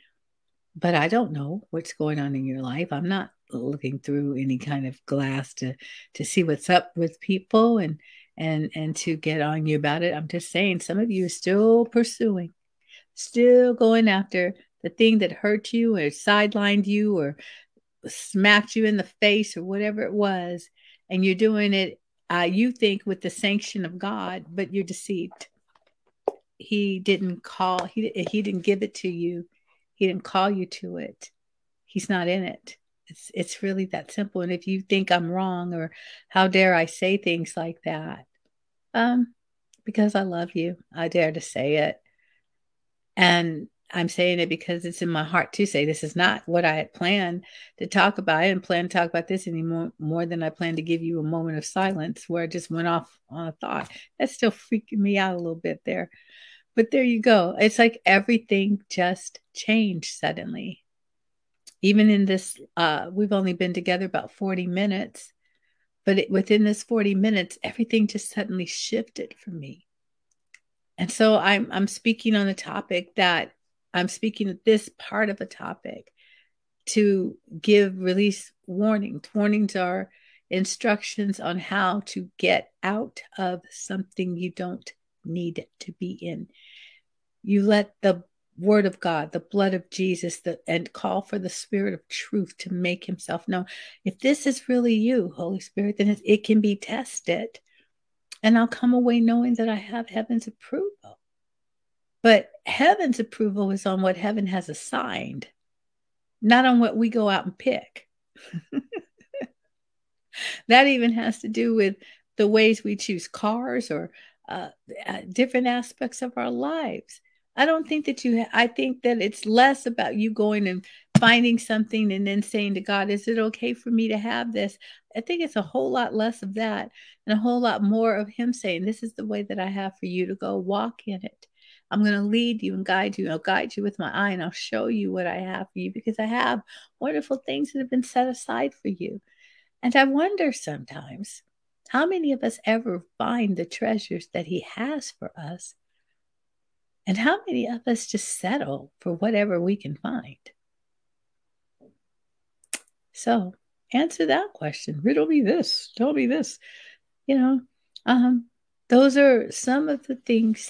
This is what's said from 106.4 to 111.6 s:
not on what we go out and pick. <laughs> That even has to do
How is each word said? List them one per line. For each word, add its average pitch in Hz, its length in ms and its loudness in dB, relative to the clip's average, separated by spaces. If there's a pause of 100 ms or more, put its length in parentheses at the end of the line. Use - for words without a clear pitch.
not 240 240 6
on 247 140 6
what 226 180 2
we 226 120 2
go 214 200 0
out 190 160 0
and 185 120 -8
pick. - 500 -6 (640)
<laughs> 277 100 -4 (1900)
That 262 200 8
even 240 260 4
has 226 260 -2
to - 80 -8
do 226 280 0